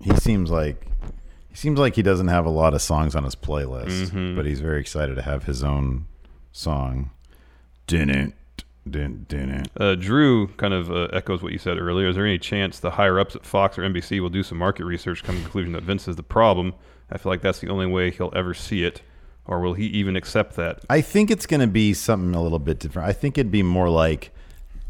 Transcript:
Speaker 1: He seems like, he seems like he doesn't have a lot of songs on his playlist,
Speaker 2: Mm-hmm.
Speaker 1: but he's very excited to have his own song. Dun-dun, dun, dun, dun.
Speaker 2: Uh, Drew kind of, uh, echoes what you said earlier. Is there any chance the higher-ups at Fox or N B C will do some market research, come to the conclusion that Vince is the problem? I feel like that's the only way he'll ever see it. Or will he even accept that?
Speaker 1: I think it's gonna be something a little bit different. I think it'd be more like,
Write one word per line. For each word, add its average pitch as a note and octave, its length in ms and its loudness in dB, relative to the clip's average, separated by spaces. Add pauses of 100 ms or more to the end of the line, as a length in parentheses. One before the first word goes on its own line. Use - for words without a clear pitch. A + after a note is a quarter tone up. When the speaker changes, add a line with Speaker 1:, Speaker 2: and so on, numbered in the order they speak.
Speaker 1:
He - 160 4
seems F#2+ 340 2
like, D#2 340 -2 (640)
he - 60 -20
seems D3 240 0
like C3 160 4
he A2+ 60 4
doesn't F#2 280 4
have E2+ 160 4
a E2 40 0
lot D#2+ 240 4
of C#2+ 80 2
songs D#2 340 2
on D2 80 0
his C2 120 -4
playlist, D2 760 -4
Speaker 2:
Mm-hmm. F2+ 240 -4
Speaker 1:
but D#2 100 -2
he's D2 160 -2
very D#2 180 -2
excited C#2 360 -4
to B1+ 60 -4
have C#2+ 240 -4
his C2+ 180 -4
own C#2 420 0 (460)
song. C2 600 -4 (760)
Dun-dun, C#2 460 0 (560)
dun, C#2+ 380 -6
dun, C2+ 220 -6
dun. C2+ 160 -6 (120)
Speaker 2:
Uh, G2 180 2
Drew A2 600 4
kind G2 180 0
of, F2 160 -2
uh, F2 220 0
echoes F2+ 320 -2
what E2 80 -6
you - 80 -6
said F2+ 180 -2
earlier. F2 300 0
Is F2+ 80 2
there G2+ 100 0
any G2 140 2
chance G2 400 -2
the F2 120 -4
higher-ups G2 440 2
at - 100 -16
Fox G2 320 2
or F#2+ 60 -4
N F#2+ 80 0
B F2 80 -2
C G2 220 -2
will F2+ 80 -2
do F#2 140 -2
some E2 140 -10
market F2+ 280 -2
research, F2 380 -6
come F#2 120 -4
to F2 60 -2
the - 40 -6
conclusion F2 280 -4
that E2 100 -6
Vince F#2+ 240 -4
is F2 80 -4
the E2 80 -10
problem? F#2 500 4 (380)
I - 60 -8
feel - 140 -4
like F2+ 100 -2
that's F#2+ 180 0
the - 100 -10
only F#2+ 180 0
way F#2 240 0
he'll F2+ 220 -4
ever F2+ 200 -2
see F#2 320 -4
it. - 160 -4 (440)
Or F2+ 140 -2
will F2+ 140 0
he G#2 140 -2
even G2 280 0
accept - 400 -2
that? E2+ 240 -4 (100)
Speaker 1:
I D3 120 4
think G3+ 300 4
it's - 140 -2
gonna C#3 220 4
be G#2 260 4
something F2+ 420 0
a E2+ 60 2
little E2 180 0
bit D2+ 200 -2
different. E2 300 -4
I - 40 4
think C#3+ 240 -4
it'd A#2+ 140 2
be G2+ 120 4
more F2+ 260 4
like, D#2+ 420 2 (580)